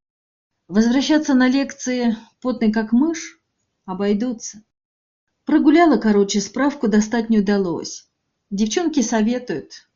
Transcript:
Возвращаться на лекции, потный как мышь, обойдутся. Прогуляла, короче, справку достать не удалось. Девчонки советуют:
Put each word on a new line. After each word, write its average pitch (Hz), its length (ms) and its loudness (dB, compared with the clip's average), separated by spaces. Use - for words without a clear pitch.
Возвращаться 269 680 2
на 254 120 4
лекции, 254 680 -2
потный 233 320 -2
как 220 180 -4
мышь, 311 480 -2
обойдутся. 208 800 -4
Прогуляла, 294 540 4
короче, 202 420 2
справку 269 480 -4
достать 220 420 0
не 220 80 4
удалось. 196 680 -2
Девчонки 233 520 -2
советуют: 226 920 -4